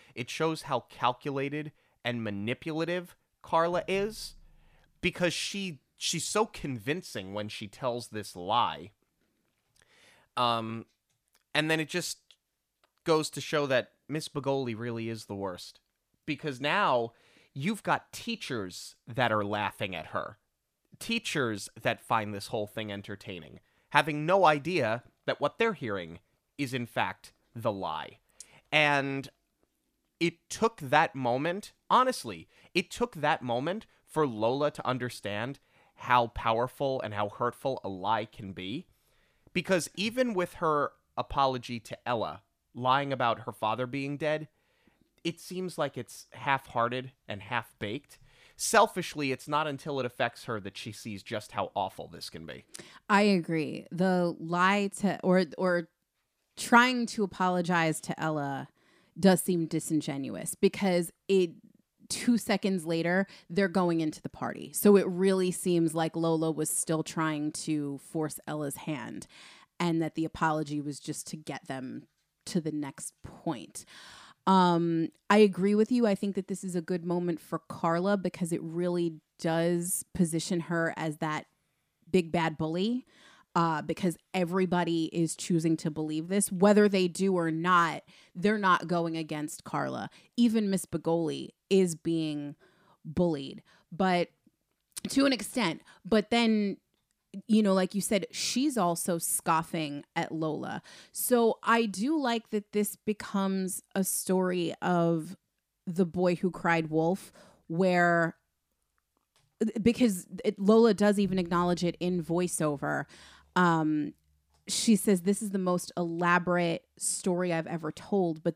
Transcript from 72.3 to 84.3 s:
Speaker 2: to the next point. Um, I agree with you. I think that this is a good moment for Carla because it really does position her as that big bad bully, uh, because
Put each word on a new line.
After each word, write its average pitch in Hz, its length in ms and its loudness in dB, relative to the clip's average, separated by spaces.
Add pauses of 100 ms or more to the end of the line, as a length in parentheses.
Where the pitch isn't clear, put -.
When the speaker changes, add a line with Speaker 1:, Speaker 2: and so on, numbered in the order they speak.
Speaker 2:
to - 160 -2
the 156 100 -4
next 147 420 -8 (100)
point. - 640 -10 (600)
Um, 170 640 4 (180)
I 208 100 6
agree 202 360 6
with 214 180 4
you. 240 140 2
I 202 80 4
think 196 220 -4
that 196 120 -6
this 190 160 -8
is 185 120 -6
a 180 60 -2
good 170 220 -4
moment 175 360 -2
for - 180 -8 (100)
Carla 180 480 0
because 180 360 -2
it 170 100 -2
really 170 540 -2 (240)
does 175 760 0
position 170 480 0
her 165 340 -2
as 156 220 -4
that 156 300 -4 (640)
big 165 200 2
bad 160 240 0
bully, 185 520 -2 (480)
uh, 165 260 2
because 165 360 -2 (180)